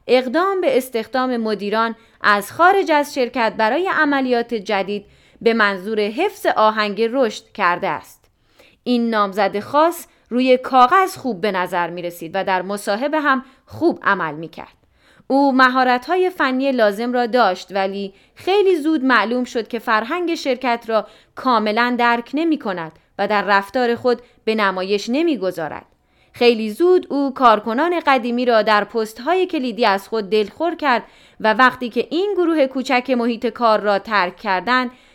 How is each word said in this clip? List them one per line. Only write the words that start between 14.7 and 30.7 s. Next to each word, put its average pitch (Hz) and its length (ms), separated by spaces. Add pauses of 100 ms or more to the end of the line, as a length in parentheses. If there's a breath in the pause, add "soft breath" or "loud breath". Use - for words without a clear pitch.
او 277 260
مهارت‌های 262 800
فنی 269 420
لازم 226 400
را 240 140
داشت، 208 460
ولی 196 420 (200 soft breath)
خیلی 381 420
زود 302 280
معلوم 247 400
شد 233 240
که 233 100
فرهنگ 247 560
شرکت 254 540
را 214 180 (280 loud breath)
کاملاً 233 640
درک 240 360
نمی‌کند 226 580 (260 soft breath)
و 196 100
در 208 140
رفتار 208 520
خود 240 280 (220 soft breath)
به 220 100
نمایش 196 540
نمی‌گذارد. 185 760 (460)
خیلی 226 380
زود 349 400
او 277 240
کارکنان 247 720
قدیمی 247 380
را 226 180
در 208 220
پست‌های 240 600
کلیدی 247 400
از 196 220
خود 214 220
دلخور 214 440